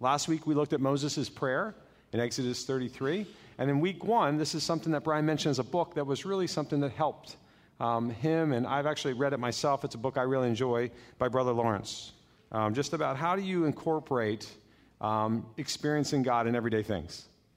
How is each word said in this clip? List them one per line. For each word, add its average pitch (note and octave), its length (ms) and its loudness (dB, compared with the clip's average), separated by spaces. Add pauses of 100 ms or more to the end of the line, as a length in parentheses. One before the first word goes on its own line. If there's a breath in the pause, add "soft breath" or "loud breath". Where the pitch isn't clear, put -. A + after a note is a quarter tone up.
Last C#3 260 2
week, D#3+ 220 0
we D#3 60 2
looked D3 180 2
at C#3+ 80 0
Moses' C#3 480 0
prayer D3+ 480 -2 (360 loud breath)
in A2 60 0
Exodus A#2+ 460 -2
thirty-three. C3+ 600 -2 (340 loud breath)
And C3 120 2
in C#3+ 80 2
week F3+ 240 0
one, F3 340 2
this D#3 200 -2
is D3 80 -2
something D#3+ 280 0
that C#3+ 120 0
Brian D3+ 220 2
mentioned D#3 240 2
as C3 100 2
a A#2+ 40 -2
book E3 300 -2
that D3 100 -2
was C#3 200 -2
really F#3+ 240 -2
something D3 320 -2
that C#3 100 0
helped, - 460 -4 (420 soft breath)
um, A#2 320 0
him. D#3 420 2
And A#2+ 140 2
I've C#3 200 0
actually D3 260 0
read C3+ 200 0
it C3 60 0
myself. C3 460 0
It's - 100 -8
a A#2+ 40 -10
book B2+ 200 -2
I B2+ 40 2
really B2+ 260 2
enjoy A#2+ 420 0 (280 loud breath)
by B2+ 100 2
Brother B2+ 240 2
Lawrence. A#2 600 0 (380 soft breath)
Um, G#2+ 240 0
just C#3+ 200 -2
about C#3+ 220 -2
how E3+ 200 0
do G3 60 -4
you F#3 220 0
incorporate, C#3 840 0 (500 soft breath)
um, A2 460 0 (120)
experiencing D3 640 0
God A#2 240 2
in A#2+ 80 2
everyday A2 260 0
things. F2+ 460 -6 (280)